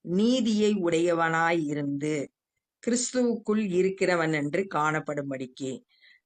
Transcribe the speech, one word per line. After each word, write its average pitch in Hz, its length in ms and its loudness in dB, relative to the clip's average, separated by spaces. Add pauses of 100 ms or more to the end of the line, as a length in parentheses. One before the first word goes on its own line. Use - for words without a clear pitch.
நீதியை 214 760 2
உடையவனாய் 165 880 2
இருந்து, 147 680 -4 (560)
கிறிஸ்துவுக்குள் 240 640 0
இருக்கிறவன் 185 840 2
என்று 156 420 -2
காணப்படும்படிக்கு. 139 1080 -4 (440)